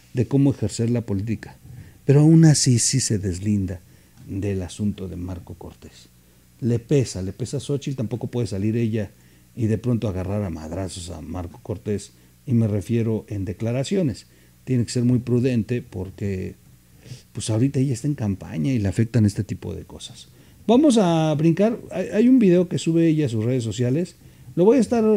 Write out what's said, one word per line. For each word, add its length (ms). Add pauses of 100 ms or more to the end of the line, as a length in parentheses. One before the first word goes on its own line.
(140)
de 120
cómo 260
ejercer 380
la 120
política". 540 (480)
Pero 160
aún 260
así 320
sí 220
se 180
deslinda 640 (460)
del 360
asunto 440
de 100
Marco 380
Cortés. 540 (520)
Le 180
pesa, 440
le 100
pesa 260
a 20
Xochitl, 360
tampoco 300
puede 220
salir 280
ella 340 (440)
y 120
de 120
pronto 300
agarrar 340
a 80
madrazos 600
a 100
Marco 420
Cortés, 500 (320)
y 100
me 120
refiero 640
en 160
declaraciones. 840 (380)
Tiene 200
que 60
ser 140
muy 160
prudente 600
porque, 760 (760)
pues, 180
ahorita 280
ella 140
está 160
en 80
campaña 560
y 80
le 80
afectan 360
este 200
tipo 280
de 120
cosas. 420 (400)
Vamos 340
a 340
brincar, 440 (140)
hay, 160
hay 200
un 120
video 280
que 100
sube 280
ella 200
a 20
sus 160
redes 180
sociales, 540 (400)
lo 80
voy 140
a 20
estar 240 (120)